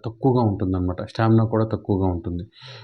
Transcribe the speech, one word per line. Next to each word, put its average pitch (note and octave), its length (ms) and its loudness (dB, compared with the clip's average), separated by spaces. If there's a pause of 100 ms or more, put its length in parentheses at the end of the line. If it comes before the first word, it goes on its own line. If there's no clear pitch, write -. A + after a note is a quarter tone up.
తక్కువగా B2 360 0
ఉంటుందన్నమాట. F#2 640 0
స్టామినా A2+ 400 2
కూడా A2 300 0
తక్కువగా F#2+ 340 0
ఉంటుంది. F2 360 -4 (400)